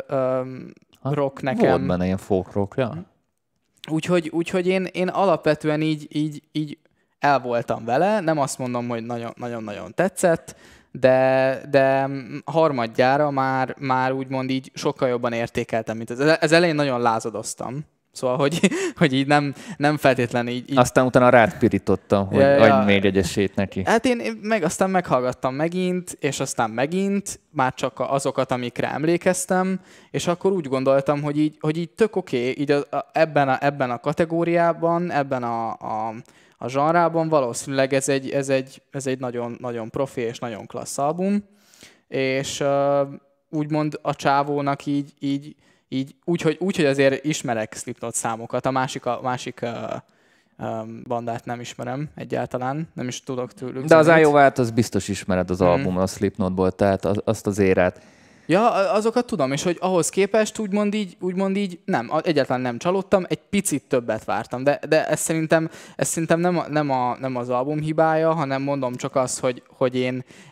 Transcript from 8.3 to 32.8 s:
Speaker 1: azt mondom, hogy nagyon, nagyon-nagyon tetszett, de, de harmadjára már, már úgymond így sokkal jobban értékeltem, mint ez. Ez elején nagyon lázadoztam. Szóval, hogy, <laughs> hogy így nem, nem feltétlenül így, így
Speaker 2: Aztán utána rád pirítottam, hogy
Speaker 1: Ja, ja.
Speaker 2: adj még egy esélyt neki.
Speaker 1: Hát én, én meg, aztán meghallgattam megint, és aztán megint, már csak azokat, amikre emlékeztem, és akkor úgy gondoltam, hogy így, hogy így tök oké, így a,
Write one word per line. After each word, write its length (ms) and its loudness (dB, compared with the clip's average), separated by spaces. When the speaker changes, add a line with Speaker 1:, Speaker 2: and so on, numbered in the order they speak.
Speaker 1:
azt 200 -2
mondom, 300 -4
hogy 140 -6
nagyon, 340 -8
nagyon-nagyon 580 -10
tetszett, 640 0
de, 680 4
de 380 4
harmadjára 840 2
már, 480 -2
már 340 0
úgymond 380 -4
így 240 -4
sokkal 340 -2
jobban 240 -2
értékeltem, 640 -4
mint 140 -10
ez. 100 -8
Ez 320 4
elején 220 4
nagyon 260 0
lázadoztam. 800 -2
Szóval, 240 -2
hogy, 240 0
<laughs> 200 -4
hogy 140 4
így 140 0
nem, 280 2
nem 200 2
feltétlenül 560 2
így, 180 -8
így 80 4
Speaker 2:
Aztán 280 6
utána 220 6
rád 300 6
pirítottam, 680 2
hogy 120 0
Speaker 1:
Ja, 100 6
ja. 120 8
Speaker 2:
adj 80 2
még 200 4
egy 140 2
esélyt 360 0
neki. 300 -4
Speaker 1:
Hát 200 2
én, 140 2
én 240 -6
meg, 200 0
aztán 280 0
meghallgattam 640 0
megint, 640 -2
és 200 -4
aztán 300 -2
megint, 720 -4
már 240 -2
csak 260 -6
azokat, 520 -2
amikre 400 -4
emlékeztem, 880 0
és 160 -4
akkor 260 0
úgy 160 -2
gondoltam, 540 2
hogy 160 -2
így, 220 0
hogy 160 -2
így 140 -4
tök 260 0
oké, 420 -2
így 120 -2
a, 80 4